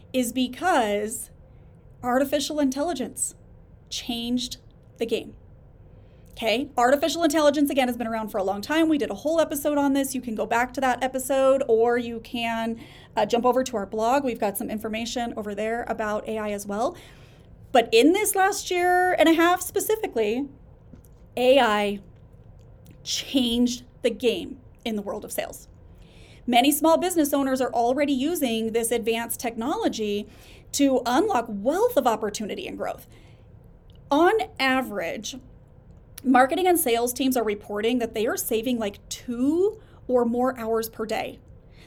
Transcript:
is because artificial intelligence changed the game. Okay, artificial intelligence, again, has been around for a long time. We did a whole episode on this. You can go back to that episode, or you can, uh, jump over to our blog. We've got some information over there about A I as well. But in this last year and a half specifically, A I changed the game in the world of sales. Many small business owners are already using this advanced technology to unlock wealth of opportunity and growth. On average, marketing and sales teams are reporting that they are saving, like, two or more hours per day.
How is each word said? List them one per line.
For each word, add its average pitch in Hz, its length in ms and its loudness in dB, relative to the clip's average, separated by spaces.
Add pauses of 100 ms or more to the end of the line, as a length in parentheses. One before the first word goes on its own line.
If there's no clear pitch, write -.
(120)
is 247 220 -2
because 240 960 0 (720)
artificial 285 560 0
intelligence 277 760 -2 (540)
changed 240 680 -6 (400)
the 240 80 -4
game. 220 300 -6 (960)
Okay, 233 440 -2
artificial 285 480 2
intelligence, 294 460 4
again, 262 180 2
has 247 80 -4
been 226 120 -6
around 220 220 -4
for 214 100 -4
a 185 40 0
long 196 180 -2
time. 320 280 2
We 302 80 2
did 214 140 -2
a 202 40 -4
whole 311 240 0
episode 302 380 0
on 285 160 2
this. 269 220 0
You 247 60 -4
can 226 120 -8
go 214 140 -4
back 240 260 0
to 269 80 -6
that 254 220 0
episode, 269 640 2
or 240 320 4
you 233 220 -6
can, 226 580 -4 (360)
uh, 214 120 2
jump 240 180 0
over 254 180 4
to 240 140 -6
our 196 80 -4
blog. 226 380 0
We've 240 160 -4
got 202 180 -2
some 208 140 -6
information 226 640 -6
over 208 160 -8
there 220 340 -4
about 214 400 -4
A 220 120 -4
I 214 100 -4
as 202 160 -6
well. 220 300 -2 (760)
But 233 200 6
in 254 220 6
this 415 200 0
last 392 380 2
year 359 480 4
and 311 100 6
a 330 40 6
half 349 280 4
specifically, 285 840 -2 (920)
A 262 220 6
I 208 400 2 (1040)
changed 240 800 -2 (180)
the 240 80 0
game 208 480 -2 (260)
in 226 120 -6
the 202 80 -6
world 208 200 -10
of - 80 -14
sales. - 360 -8 (800)
Many 247 240 6
small 320 260 4
business 330 360 0
owners 269 280 0
are 247 100 -2
already 262 420 0
using 247 580 0
this 226 180 -2
advanced 226 500 -2
technology 226 880 -4 (440)
to 262 340 2
unlock 254 420 2
wealth 294 500 0
of 240 100 2
opportunity 214 600 -4
and 147 100 -10
growth. - 280 -8 (1040)
On 339 240 4 (260)
average, 226 760 -2 (880)
marketing 262 440 4
and 349 120 4
sales 240 340 0
teams 262 240 0
are 233 60 0
reporting 208 560 -2
that 226 140 -4
they 220 120 -2
are 349 120 -2
saving, 233 420 -2
like, 208 180 -6 (120)
two 302 720 0 (280)
or 247 180 2
more 247 320 0
hours 226 320 -2
per - 160 -8
day. - 340 -6 (480)